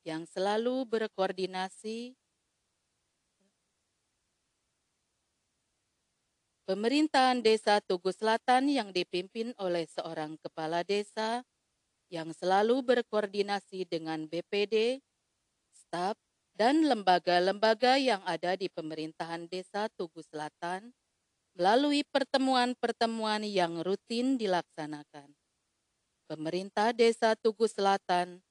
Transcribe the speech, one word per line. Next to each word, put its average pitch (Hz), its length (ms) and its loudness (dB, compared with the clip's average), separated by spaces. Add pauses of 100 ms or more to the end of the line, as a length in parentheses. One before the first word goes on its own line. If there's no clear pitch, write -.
yang 160 240 -8
selalu 226 640 -2
berkoordinasi. 196 1300 -6 (4000)
Pemerintahan 254 800 2
Desa 214 400 4
Tugu 190 240 -2
Selatan 247 640 2
yang 208 240 -2
dipimpin 190 640 -4
oleh 175 240 -2
seorang 160 560 -8
kepala 160 480 -6
desa 220 560 -4 (640)
yang 165 240 -8
selalu 202 480 2
berkoordinasi 202 1040 -2
dengan 160 400 -6
B 165 160 -6
P 202 240 -2
D, 208 120 -2 (1000)
staf, 180 400 -6 (400)
dan 269 320 6
lembaga-lembaga 202 1120 4
yang 214 240 0
ada 175 320 -2
di 185 160 -6
pemerintahan 160 800 -10
Desa 202 400 -8
Tugu 170 320 -12
Selatan – 175 720 -10 (600)
melalui 285 480 4
pertemuan-pertemuan 240 1400 0
yang 175 400 0
rutin 240 560 -2
dilaksanakan. 151 960 -6 (960)
Pemerintah 180 640 -2
Desa 226 400 2
Tugu 220 320 0
Selatan 185 840 -2